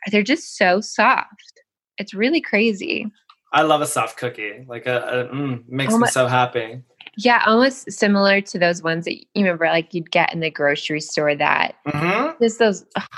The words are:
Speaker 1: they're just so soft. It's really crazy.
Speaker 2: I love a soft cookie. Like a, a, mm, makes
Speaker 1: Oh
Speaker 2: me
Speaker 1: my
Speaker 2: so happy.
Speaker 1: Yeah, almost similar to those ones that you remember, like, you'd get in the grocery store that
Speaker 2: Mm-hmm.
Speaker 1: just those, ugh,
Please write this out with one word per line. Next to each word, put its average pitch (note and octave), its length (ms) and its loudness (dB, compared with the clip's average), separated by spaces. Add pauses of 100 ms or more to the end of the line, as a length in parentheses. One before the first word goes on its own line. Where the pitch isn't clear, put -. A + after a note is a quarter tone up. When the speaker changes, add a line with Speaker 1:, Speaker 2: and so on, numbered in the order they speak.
(100)
Speaker 1:
they're G#3 120 2
just C4 340 -2
so F#3 240 4
soft. - 800 -2 (360)
It's G3+ 160 -12
really B3+ 280 0
crazy. G#3+ 680 -2 (400)
Speaker 2:
I D3+ 120 4
love D3+ 180 4
a C#3+ 60 -2
soft A#2 300 -4
cookie. A2+ 500 -8
Like A#2 180 -12
a, A#2+ 460 -2
a, B2+ 40 -8
mm, C3+ 320 -6
makes C3+ 260 -2
Speaker 1:
Oh A3+ 40 4
Speaker 2:
me A#3 40 2
Speaker 1:
my A#3+ 80 2
Speaker 2:
so B2+ 180 2
happy. B2 540 0 (360)
Speaker 1:
Yeah, A#3 300 4
almost B3 440 2
similar G3 500 2
to F#3+ 180 -6
those F3 240 0
ones E3 220 -2
that - 100 -6
you - 100 -18 (180)
remember, E3+ 220 0
like, E3 280 0
you'd E3+ 180 -6
get E3+ 220 2
in E3 60 -6
the D#3+ 120 -2
grocery D3+ 500 -2
store D3+ 340 0
that D3 380 0 (140)
Speaker 2:
Mm-hmm. G3+ 560 -2
Speaker 1:
just A3+ 160 0
those, G#3 260 2 (100)
ugh, G3 80 -6 (140)